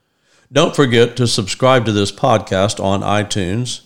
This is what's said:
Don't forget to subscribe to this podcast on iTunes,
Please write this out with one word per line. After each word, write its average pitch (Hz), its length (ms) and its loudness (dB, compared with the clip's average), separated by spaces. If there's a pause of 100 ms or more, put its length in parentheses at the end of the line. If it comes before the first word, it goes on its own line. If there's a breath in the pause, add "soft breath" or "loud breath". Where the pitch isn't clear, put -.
(520)
Don't 160 240 0
forget 120 420 2
to 123 100 0
subscribe 123 580 0
to 113 60 -2
this 101 200 0
podcast 101 720 0
on 98 180 0
iTunes, 104 840 -4